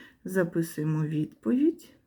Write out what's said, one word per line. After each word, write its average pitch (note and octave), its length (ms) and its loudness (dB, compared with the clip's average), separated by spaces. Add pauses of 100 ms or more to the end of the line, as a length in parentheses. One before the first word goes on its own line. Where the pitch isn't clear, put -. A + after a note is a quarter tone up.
(240)
Записуємо E3 840 0
відповідь. A3+ 920 0 (100)